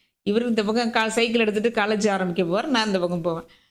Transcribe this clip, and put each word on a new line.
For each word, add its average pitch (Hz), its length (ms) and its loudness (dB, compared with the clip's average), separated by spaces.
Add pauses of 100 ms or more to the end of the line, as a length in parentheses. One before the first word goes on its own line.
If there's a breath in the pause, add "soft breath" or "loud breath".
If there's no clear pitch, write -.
(220 soft breath)
இவர் 220 240 0
இந்த 220 180 0
பக்கம் 226 280 0
கா-, 220 140 0
சைக்கிள் 226 340 0
எடுத்துட்டு 220 400 0
காலேஜ் 214 300 2
ஆரம்பிக்க 185 320 0
போவார், 180 240 0
நான் 233 200 2
இந்த 196 120 0
பக்கம் 175 220 -2
போவேன். 165 260 -4 (240 soft breath)